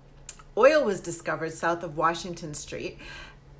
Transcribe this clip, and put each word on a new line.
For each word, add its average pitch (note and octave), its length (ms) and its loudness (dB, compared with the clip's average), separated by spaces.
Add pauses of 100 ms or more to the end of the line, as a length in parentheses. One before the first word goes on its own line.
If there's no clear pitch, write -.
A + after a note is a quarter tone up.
(560)
oil C#4+ 260 8
was G3 180 0
discovered D#3+ 520 -6
south E3+ 300 0
of D#3 160 -8
Washington E3 560 -2
Street - 420 -10 (640)